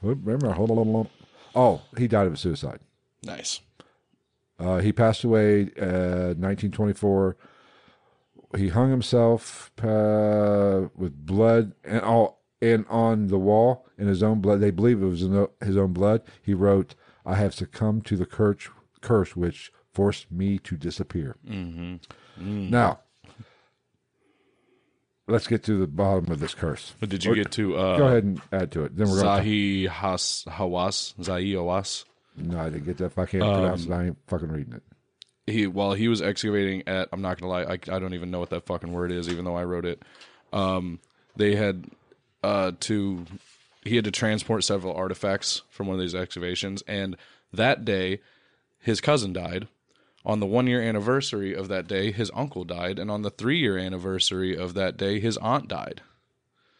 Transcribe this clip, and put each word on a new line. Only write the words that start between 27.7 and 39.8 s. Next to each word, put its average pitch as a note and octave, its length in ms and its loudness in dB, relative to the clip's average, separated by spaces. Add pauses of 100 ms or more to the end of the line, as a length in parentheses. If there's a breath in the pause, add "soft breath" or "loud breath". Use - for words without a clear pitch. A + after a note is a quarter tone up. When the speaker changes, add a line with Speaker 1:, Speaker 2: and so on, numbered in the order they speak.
Speaker 2:
uh, F#2 220 2
Speaker 1:
go C#3+ 80 6
ahead A#2 180 6
and F#2+ 160 -2 (120)
add F#2 200 -2
to D#2 120 -2
it. D2 120 -8
Then G#2 120 2
we're G2 140 4
gonna G2 200 4
Speaker 2:
Zahi G2+ 460 0
Has-, F#2 600 -4
Hawass? F2+ 720 -4
Zahi F#2 340 -2
Hawass? F#2 500 -4 (320)
Speaker 1:
No, E2+ 240 -6
I D#2+ 100 -4
didn't C#2+ 160 -8
get F2 120 -6
that. F2+ 80 -4
If - 120 -8
I F#2 80 0
can't - 180 0
pronounce F#2 420 0
it, E2+ 60 -4
Speaker 2:
Um, F2 80 -2
Speaker 1:
I F2 60 0
ain't F2 200 -4
fucking E2 220 -4
reading D2 260 -8
it. G#1 80 -16 (640)
Speaker 2:
He, G#2+ 200 2
while G2 260 0
he A2 160 0
was A2 140 2
excavating G2 680 0
at, F#2+ 240 -2
I'm F#2+ 100 -6
not F#2 160 -4
gonna F2+ 140 -6
lie, F2+ 120 -2
I, - 100 -6
I F#2 240 -6
don't F#2 160 -6
even F2 160 -8
know F2+ 100 -4
what F2 100 -6
that F2 160 -6
fucking F2 260 -6
word F2 200 -2
is, F2 160 -4
even F2 160 -6
though F2 120 -4
I F2 80 -4
wrote F2 200 -4